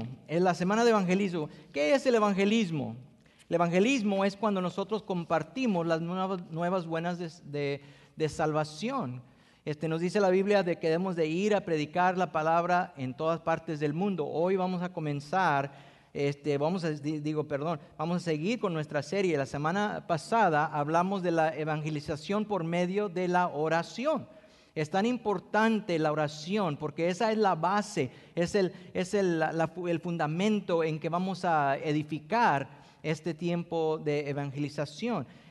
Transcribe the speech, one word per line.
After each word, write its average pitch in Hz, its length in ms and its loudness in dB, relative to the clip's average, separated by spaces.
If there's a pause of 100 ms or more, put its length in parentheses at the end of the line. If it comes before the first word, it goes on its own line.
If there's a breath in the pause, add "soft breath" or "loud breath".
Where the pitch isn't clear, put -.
(260)
es 160 140 0
la 180 140 4
semana 208 300 2
de 233 60 6
evangelismo. 185 600 2 (220 loud breath)
¿Qué 294 220 2
es 277 120 2
el 247 80 6
evangelismo? 196 840 2 (540 soft breath)
El 170 60 2
evangelismo 196 680 4
es 196 120 0
cuando 196 260 0
nosotros 196 400 -4
compartimos 170 840 0
las 165 140 2
nuevas, 185 400 -2 (100)
nuevas 175 360 -2
buenas 170 320 -4
de, 175 120 -8 (140)
de, 143 380 -4 (340 loud breath)
de 156 140 0
salvación. 151 920 -2 (420 soft breath)
Este, 151 240 -4
nos 160 120 -2
dice 180 200 0
la 190 100 4
Biblia 196 320 4
de 170 160 -2
que 170 80 -4
debemos 170 300 0
de 160 100 2
ir 185 260 0
a 190 120 2
predicar 170 520 0
la 180 140 0
palabra 170 680 2
en 127 180 -6
todas 160 260 -2
partes 160 400 -4
del 147 140 0
mundo. 180 300 -2
Hoy 170 300 0
vamos 185 260 -2
a 180 120 -6
comenzar, 147 800 0 (420 loud breath)
este, 143 420 -2
vamos 165 280 0
a, 165 60 0
di-, 151 280 -4
digo, 151 300 -4
perdón, 147 320 -4 (180 loud breath)
vamos 170 200 -2
a 175 60 -4
seguir 175 360 -2
con 185 120 0
nuestra 151 300 -2
serie. 185 340 0
La 135 80 0
semana 165 640 -2
pasada 165 600 2
hablamos 165 580 0
de 175 80 2
la 160 240 2
evangelización 156 880 -4
por 202 180 -2
medio 180 460 0
de 180 180 -2
la 180 220 2
oración. 160 800 -2 (480 loud breath)
Es 151 120 -2
tan 190 160 0
importante 214 920 0
la 156 140 2
oración 156 640 -2
porque 151 320 -4
esa 220 240 0
es 214 60 0
la 190 180 4
base, 180 560 -2 (240 loud breath)
es 170 180 0
el, 190 180 2 (220 loud breath)
es 180 200 -2
el, 180 260 2
la, 156 120 0
la 160 140 2
fu-, 175 220 -8
el 170 100 0
fundamento 170 880 0
en 156 160 -2
que 165 80 -4
vamos 180 360 -2
a 147 320 2
edificar 151 920 0 (340 loud breath)
este 160 320 -4
tiempo 165 640 -2
de 147 320 -2
evangelización. 143 960 -4 (240 loud breath)